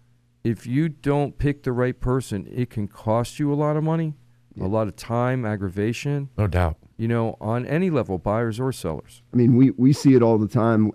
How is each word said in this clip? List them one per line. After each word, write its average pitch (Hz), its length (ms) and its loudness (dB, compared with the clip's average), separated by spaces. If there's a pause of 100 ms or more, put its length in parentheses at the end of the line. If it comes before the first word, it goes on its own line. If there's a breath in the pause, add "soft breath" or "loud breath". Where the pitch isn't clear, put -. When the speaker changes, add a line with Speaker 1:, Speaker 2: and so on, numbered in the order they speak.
(420)
Speaker 1:
if 117 240 -4
you 139 220 0
don't 143 480 -2
pick 143 280 -4
the 131 80 -2
right 123 280 -2
person, 123 500 -4
it 123 200 -6
can 104 180 -6
cost - 500 -4
you 147 140 -2
a 143 40 -2
lot 151 200 0
of 156 80 -2
money, 160 300 -2 (400)
Speaker 2:
Yeah. - 100 -8
Speaker 1:
a 92 40 -2
lot 110 200 -2
of 90 80 -12
time, 123 480 -2
aggravation. 107 920 -4
Speaker 3:
No 104 80 2
doubt. 87 300 0 (200)
Speaker 1:
You 113 100 -4
know, 113 340 -2
on 117 260 -4
any 180 240 -2
level, 95 280 -2
buyers 110 400 -2
or 131 140 -4
sellers. - 500 -10 (100)
Speaker 2:
I - 40 0
mean, 117 200 6
we, 131 160 6
we 131 200 4
see 143 220 6
it 120 80 8
all 113 140 4
the 107 120 0
time 110 460 2